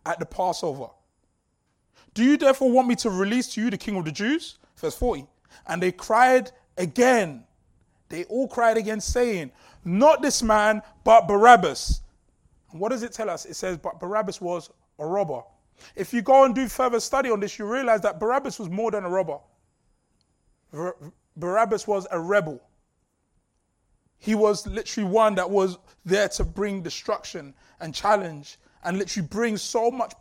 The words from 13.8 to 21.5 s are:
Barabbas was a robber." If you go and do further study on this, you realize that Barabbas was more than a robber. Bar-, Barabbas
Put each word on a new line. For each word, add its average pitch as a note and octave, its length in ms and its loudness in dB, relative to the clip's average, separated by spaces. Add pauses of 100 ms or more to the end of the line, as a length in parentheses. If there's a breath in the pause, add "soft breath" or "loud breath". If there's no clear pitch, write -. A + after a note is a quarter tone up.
Barabbas G3 440 -6
was F3 260 -6 (300)
a D3+ 80 -10
robber." D#3+ 360 -4 (520 loud breath)
If - 180 -8
you A#3+ 100 -2
go C4+ 220 8
and B3 100 2
do B3+ 140 -4
further A#3+ 320 -2
study C4+ 300 -2
on G#3 100 -2
this, G3 180 -8
you G#3+ 60 -10
realize A#3 380 0
that F3+ 180 -4
Barabbas B3+ 380 -2
was G3 100 -10
more G#3 220 -4
than G3+ 140 -4
a F3+ 40 -8
robber. F3 300 -4 (1300)
Bar-, E3+ 240 -8 (400)
Barabbas G3 500 0